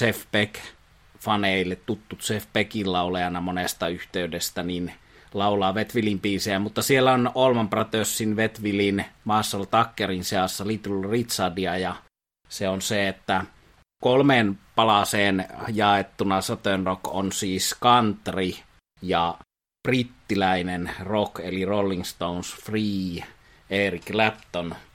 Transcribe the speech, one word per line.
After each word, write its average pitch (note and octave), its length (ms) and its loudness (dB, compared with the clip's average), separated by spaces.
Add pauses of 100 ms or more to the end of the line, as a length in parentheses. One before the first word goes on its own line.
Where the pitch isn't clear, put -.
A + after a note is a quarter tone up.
Jeff A2+ 300 0
Beck-faneille G2+ 1500 -2
tuttu G#2 320 -6 (120)
Jeff G#2+ 240 -4
Beckin G#2 380 -2
laulajana F2+ 500 -2
monesta F2+ 460 -4
yhteydestä, F2 760 -6
niin F2 300 -4 (400)
laulaa G2 400 2
Wet A2 220 -4
Willin G#2+ 240 0
biisejä, G2 400 -2
mutta G#2+ 220 -2
siellä C3 320 4
on A#2+ 220 2
Allman A#2+ 340 4
Brothersin, G#2+ 640 0
Wet A2 280 -2
Willin, G2+ 420 2 (180)
Marshall G#2 420 0
Tuckerin F#2+ 580 0
seassa F#2+ 440 0
Little G2+ 440 -2
Richardia, F#2 640 0
ja F2+ 180 -4 (540)
se G2 200 -4
on F#2+ 120 -2
se, G2+ 260 0
että F#2+ 380 -2 (580)
kolmeen B2+ 560 4 (160)
palaseen G2+ 680 4 (280)
jaettuna G2 680 2
Southern G2 440 -2
Rock F#2 220 -2
on F#2 240 -2
siis F#2 500 -2
country G2+ 720 2 (500)
ja E2+ 360 0 (500)
brittiläinen F#2 1040 0 (120)
rock, G#2 360 -2
eli F2+ 260 -4
Rolling G2 380 0
Stones, F2 520 -6
Free, G2 680 -4 (460)
Eric G2 360 0
Clapton, G2+ 720 -2 (200)